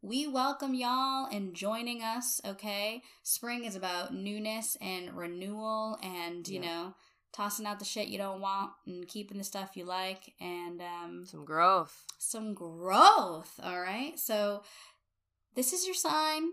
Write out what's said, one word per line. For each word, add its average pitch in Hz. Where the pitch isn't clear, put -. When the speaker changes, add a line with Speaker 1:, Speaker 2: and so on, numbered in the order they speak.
Speaker 1:
We 254
welcome 269
y'all 262
and 196
joining 226
us, 233
okay? 208
Spring 240
is 202
about 185
newness 214
and 185
renewal 214
and, 175
you 190
Speaker 2:
Yeah. 175
Speaker 1:
know, 170
tossing 208
out 208
the 208
shit 214
you 208
don't 196
want 196
and 180
keeping 202
the 196
stuff 196
you 180
like 185
and, 175
um, 175
Speaker 2:
Some 160
growth. 165
Speaker 1:
some 220
growth, 185
all 180
right? 226
So 208
this 262
is 359
your 370
sign. 311